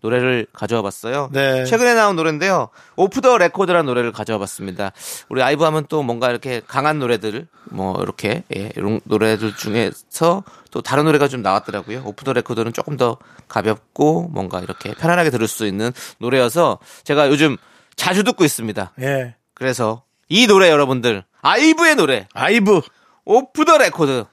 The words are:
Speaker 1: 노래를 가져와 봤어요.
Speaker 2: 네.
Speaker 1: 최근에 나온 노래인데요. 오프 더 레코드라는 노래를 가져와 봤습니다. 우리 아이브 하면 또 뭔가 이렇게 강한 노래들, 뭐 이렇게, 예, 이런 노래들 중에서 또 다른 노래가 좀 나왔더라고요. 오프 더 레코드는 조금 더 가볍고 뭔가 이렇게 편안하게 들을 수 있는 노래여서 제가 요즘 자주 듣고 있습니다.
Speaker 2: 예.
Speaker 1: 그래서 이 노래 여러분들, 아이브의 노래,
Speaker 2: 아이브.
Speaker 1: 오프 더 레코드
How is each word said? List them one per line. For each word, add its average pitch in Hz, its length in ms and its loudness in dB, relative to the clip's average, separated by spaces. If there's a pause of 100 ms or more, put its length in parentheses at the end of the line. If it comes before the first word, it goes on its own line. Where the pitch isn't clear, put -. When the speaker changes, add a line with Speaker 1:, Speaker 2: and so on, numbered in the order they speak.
Speaker 1:
노래를 123 520 0
가져와 110 300 -4
봤어요. 120 500 -6
Speaker 2:
네. 135 320 0
Speaker 1:
최근에 233 300 2
나온 208 220 4
노래인데요. 160 520 0 (260)
오프 196 280 0
더 247 160 6
레코드라는 175 480 2
노래를 120 260 0
가져와 110 260 -4
봤습니다. 98 540 -8 (380)
우리 127 120 -2
아이브 143 220 2
하면 156 240 0
또 156 140 -2
뭔가 120 260 -2
이렇게 120 380 -4
강한 147 320 -2
노래들, 117 480 -2 (240)
뭐 95 320 -6
이렇게, 101 400 -4 (120)
예, 98 220 -10
이런 104 280 -4
노래들 107 520 0
중에서 139 880 -2 (260)
또 - 120 -8
다른 143 240 0
노래가 147 200 4
좀 131 140 -4
나왔더라고요. 101 640 -4
오프 101 180 -12
더 135 120 -4
레코드는 117 400 -4
조금 147 240 -6
더 120 180 0 (320)
가볍고 147 840 0
뭔가 92 300 -6
이렇게 95 320 -12
편안하게 170 380 0
들을 110 180 0
수 110 180 -6
있는 104 240 -4 (280)
노래여서 123 600 0 (240)
제가 143 260 2
요즘 143 260 2 (400)
자주 185 280 0
듣고 190 200 2
있습니다. 107 560 -4
Speaker 2:
예. 131 360 -4 (180)
Speaker 1:
그래서 120 480 -4 (260)
이 226 180 4
노래 196 220 8
여러분들, 127 560 2 (160)
아이브의 311 560 4
노래, 131 380 0
Speaker 2:
아이브. 196 480 2 (420)
Speaker 1:
오프 269 400 0
더 311 140 6
레코드 151 540 2